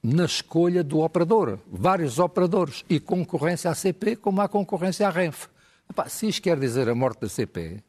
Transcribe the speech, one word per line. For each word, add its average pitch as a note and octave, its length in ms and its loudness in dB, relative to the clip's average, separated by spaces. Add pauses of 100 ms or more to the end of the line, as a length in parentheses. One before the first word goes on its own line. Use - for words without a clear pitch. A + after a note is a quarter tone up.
na D#3+ 240 2
escolha F3 580 0
do D#3 160 0
operador. E3 680 2
Vários C#3 520 0
operadores. F3 680 2
E D#3 100 2
concorrência E3+ 720 -2
à D#3 60 0
C F#3+ 180 0
P A3 220 -2
como G3 260 0
há G3+ 60 2
concorrência F#3+ 600 0
à F#3+ 40 2
Renfe. E3 360 -2 (420)
Epá, C3+ 200 -4
se - 180 -4
isto - 140 -2
quer E3+ 180 2
dizer B2 300 0
a A#2+ 60 2
morte B2 260 -2
da G#2+ 80 -4
C A2+ 160 -2
P F2 440 -10